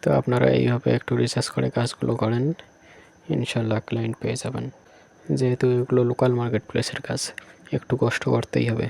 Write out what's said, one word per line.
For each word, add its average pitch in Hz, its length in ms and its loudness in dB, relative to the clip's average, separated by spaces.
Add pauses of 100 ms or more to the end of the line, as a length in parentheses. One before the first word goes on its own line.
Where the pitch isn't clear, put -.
তো - 100 2
আপনারা 127 380 2
এইভাবে 127 380 2 (100)
একটু - 180 -4
রিসার্চ 120 320 0
করে 127 220 -2
কাজগুলো 120 460 -2
করেন, 117 280 0 (840)
ইনশাল্লাহ 110 500 -2 (100)
ক্লায়েন্ট 113 320 -4
পেয়ে 117 220 -2
যাবেন। 131 220 -6 (600)
যেহেতু 131 460 0
এগুলো 123 340 2
লোকাল 123 280 2
মার্কেট 120 380 -2
প্লেসের - 300 -4
কাজ, - 200 -6 (520)
একটু 127 240 -2
কষ্ট - 320 0
করতেই 123 420 0
হবে। 113 200 -2